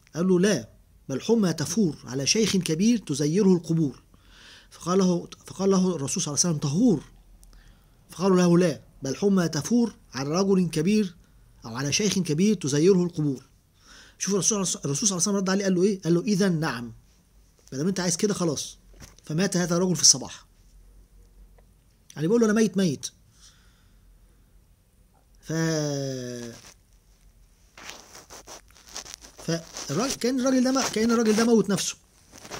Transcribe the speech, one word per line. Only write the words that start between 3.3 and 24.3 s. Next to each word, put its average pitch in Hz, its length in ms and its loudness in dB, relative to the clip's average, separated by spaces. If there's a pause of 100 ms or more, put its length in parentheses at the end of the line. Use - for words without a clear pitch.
القبور". 165 500 -2 (680)
فقال 185 280 -2
له، 180 280 2 (180)
فقال 196 260 -2
له 185 240 2
الرسول 139 280 -6
صلى 147 100 -6
الله 139 120 0
عليه 170 100 0
وسلم: 147 140 -4
"طهور". 175 340 2 (1080)
فقالوا 185 280 2
له: 175 200 6
"لا، 170 240 2 (200)
بل 135 140 -4
حمى 190 320 2
تفور 214 480 -2 (180)
على 135 160 -4
رجل 185 400 2
كبير 190 460 0 (500)
أو 113 100 -14
على 139 180 -4
شيخ 202 260 0
كبير 180 360 0
تزيره 170 480 2
القبور". 147 460 -4 (720)
شوف 185 140 -4
الرسول، 202 260 0
الرسول 160 500 -2
صلى 185 80 -2
الله 160 40 -4
عليه - 0 -
وسلم 202 140 0
رد 190 140 -2
عليه 196 140 0
قال 190 120 2
له 170 80 2
إيه؟ 196 180 0
قال 170 120 2
له: 175 80 2
"إذا 202 280 2
نعم، 127 440 -4 (800)
ما 131 60 -10
دام 151 100 -2
أنت 190 120 -2
عايز 175 180 -2
كده 208 160 0
خلاص". 160 440 -4 (460)
فمات 185 340 -2
هذا 170 200 0
الرجل 180 180 0
في - 60 -6
الصباح. - 440 2 (1700)
يعني 147 120 -4
بيقول 233 140 4
له: 226 40 6
"أنا 208 80 4
ميت، 220 240 2
ميت". 170 300 0 (2250)